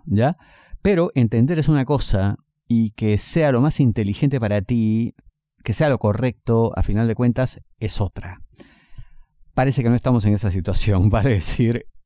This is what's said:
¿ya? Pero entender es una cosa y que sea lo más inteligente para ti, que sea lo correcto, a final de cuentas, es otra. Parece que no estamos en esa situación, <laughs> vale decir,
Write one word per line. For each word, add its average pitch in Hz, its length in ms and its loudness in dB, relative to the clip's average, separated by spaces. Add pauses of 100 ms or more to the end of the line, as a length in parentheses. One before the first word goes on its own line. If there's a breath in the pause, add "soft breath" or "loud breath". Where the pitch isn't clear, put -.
¿ya? 117 300 0 (460 soft breath)
Pero 185 340 2
entender 123 420 2
es 143 100 0
una 147 160 2
cosa 101 520 0 (320)
y 113 220 2
que 107 280 -2
sea 151 320 0
lo 120 120 2
más 151 180 0
inteligente 120 580 0
para 104 220 0
ti, 113 540 -2 (500)
que 120 80 -2
sea 156 160 0
lo 127 100 0
correcto, 113 800 -2
a - 60 0
final 110 260 0
de 113 60 -2
cuentas, 123 460 -2 (200)
es 104 200 -4
otra. 92 420 -8 (1120 soft breath)
Parece 131 280 0
que 117 60 0
no 120 80 4
estamos 120 300 0
en 104 80 4
esa 101 180 -2
situación, 95 580 2
<laughs> - 0 -
vale 110 200 2
decir, 117 560 0 (200)